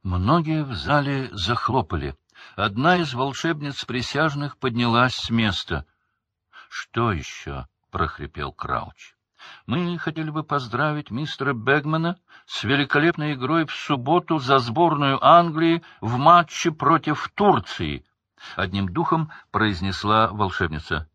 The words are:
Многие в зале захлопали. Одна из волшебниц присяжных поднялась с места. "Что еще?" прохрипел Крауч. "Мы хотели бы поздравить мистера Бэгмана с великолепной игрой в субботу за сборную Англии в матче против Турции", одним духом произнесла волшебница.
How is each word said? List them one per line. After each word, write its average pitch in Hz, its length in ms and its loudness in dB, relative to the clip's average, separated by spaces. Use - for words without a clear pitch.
Многие 147 600 0
в 131 80 -10
зале 139 580 -2
захлопали. 104 840 -2
Одна 117 400 2
из 151 160 -4
волшебниц 139 720 -4
присяжных 143 720 -4
поднялась 120 580 2
с - 140 -8
места. 104 560 0
"Что - 460 -4
еще?" 69 540 -8
прохрипел 73 640 -6
Крауч. - 640 -10
"Мы 175 320 -2
хотели 156 320 -6
бы 151 140 -6
поздравить 143 680 -4
мистера 135 440 -4
Бэгмана 151 640 0
с - 200 -8
великолепной 143 720 2
игрой 151 300 0
в - 60 -12
субботу 156 680 0
за 135 200 4
сборную 143 680 2
Англии 165 580 6
в 113 160 0
матче 165 540 6
против 151 640 0
Турции", 104 720 0
одним 95 320 -2
духом 156 420 0
произнесла 104 760 2
волшебница. 82 880 -4